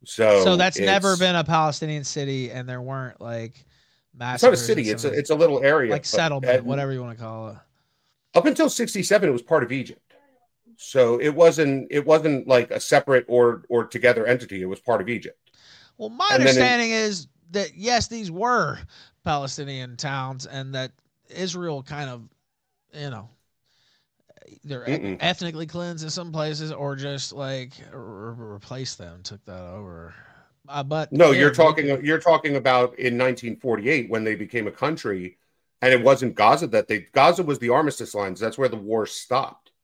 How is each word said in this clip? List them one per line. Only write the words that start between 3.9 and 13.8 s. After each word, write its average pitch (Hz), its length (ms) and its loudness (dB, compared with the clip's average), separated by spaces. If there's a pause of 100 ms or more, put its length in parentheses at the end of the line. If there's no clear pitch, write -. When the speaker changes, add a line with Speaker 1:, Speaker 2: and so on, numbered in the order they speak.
Speaker 1:
not 240 60 10
a - 20 10
Speaker 2:
massacres 135 160 0
Speaker 1:
city. 185 220 0
Speaker 2:
in 107 60 0
Speaker 1:
It's 110 80 -8
Speaker 2:
some 143 80 -2
Speaker 1:
a, - 40 -6
Speaker 2:
of - 60 0
Speaker 1:
it's 143 100 -6
a 151 60 4
little 151 260 4
area, 139 300 4
Speaker 2:
like, 117 100 -2
Speaker 1:
but - 40 -12
Speaker 2:
settlement, 143 460 0
Speaker 1:
at 127 120 2
Speaker 2:
whatever 139 280 -4
you 127 80 -6
wanna 120 140 -12
call 110 360 -14
it. 110 60 -18 (800)
Speaker 1:
Up 269 100 6
until 302 240 2
sixty-seven, 202 600 0
it 139 40 2
was 120 100 -2
part 156 200 2
of 117 80 -4
Egypt. 127 300 -8 (760)
So 120 440 2
it 147 100 2
wasn't, 143 640 4
it 143 120 -2
wasn't, 147 440 2
like, 123 240 4
a 107 80 -4
separate 123 480 2
or, 120 400 4
or 117 160 2